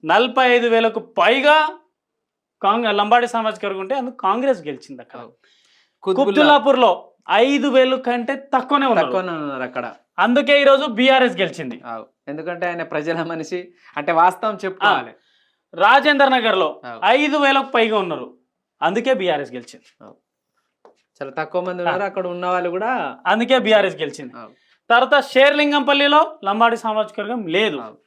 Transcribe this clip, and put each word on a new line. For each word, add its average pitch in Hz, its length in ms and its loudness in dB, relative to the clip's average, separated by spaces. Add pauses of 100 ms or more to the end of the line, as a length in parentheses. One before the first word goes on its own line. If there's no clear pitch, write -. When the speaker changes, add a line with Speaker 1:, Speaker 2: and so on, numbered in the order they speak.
Speaker 1:
నలభై 247 440 2
ఐదు 240 200 2
వేలకు 226 300 0
పైగా 285 800 2 (840)
కాంగ్-, 226 240 0
లంబాడి 214 400 2
సామాజిక 220 400 -6
వర్గం 190 140 -6
ఉంటే 190 140 -6
అందుకు 254 220 -6
కాంగ్రెస్ 226 440 -2
గెలిచింది 139 420 -14
అక్కడ. 127 160 -20
Speaker 2:
అవు. 120 100 -20
కుత్బుల్లా- - 960 -6
Speaker 1:
కుత్బుల్లాపూర్లో 254 840 2 (220)
ఐదు 254 380 2
వేలు 262 280 2
కంటే 247 380 -4
తక్కువనే 269 520 -2
ఉన్నారు. 190 200 2
Speaker 2:
తక్కువనే 185 260 -4
ఉన్నారు 143 300 -8
అక్కడ. 123 320 -10 (240)
Speaker 1:
అందుకే 254 420 2
ఈరోజు 277 260 4
బీఆర్ఎస్ 254 500 2
గెలిచింది. 160 500 -6
Speaker 2:
అవు. 113 200 -12 (220)
ఎందుకంటే 165 380 -8
ఆయన 170 160 -8
ప్రజల 165 400 -6
మనిషి 165 500 -10 (240)
అంటే 147 160 -4
వాస్తవం 180 520 2
చెప్పుకోవాలి. 185 460 0
Speaker 1:
ఆ. - 20 -20 (600)
రాజేంద్ర 269 540 4
నగర్లో 214 560 0
Speaker 2:
అవు. 117 200 -12
Speaker 1:
ఐదు 277 320 2
వేలకు 269 380 0
పైగా 220 240 2
ఉన్నారు. 160 360 -6 (480)
అందుకే 226 320 0
బీఆర్ఎస్ 156 380 -4
గెలిచింది. 123 520 -20
Speaker 2:
అవు. 104 120 -20 (720)
చాలా - 500 -18
తక్కువ 160 220 -4
మంది 180 220 -8
ఉన్నారు 175 200 -2
Speaker 1:
ఆ. 196 40 -4
Speaker 2:
అక్కడ 190 200 -6
ఉన్న 175 200 -6
వాళ్ళు 180 240 -2
కూడా. 185 560 -6
Speaker 1:
అందుకే 233 320 2
బీఆర్ఎస్ 196 380 2
గెలిచింది. 143 400 -10
Speaker 2:
అవు. 113 140 -20 (400)
Speaker 1:
తర్వాత 254 340 4
షేర్లింగంపల్లిలో 285 1200 2
లంబాడి 226 320 2
సామాజిక 214 440 -4
వర్గం 214 260 -8
లేదు. 175 300 0
Speaker 2:
అవు. 113 200 -14 (100)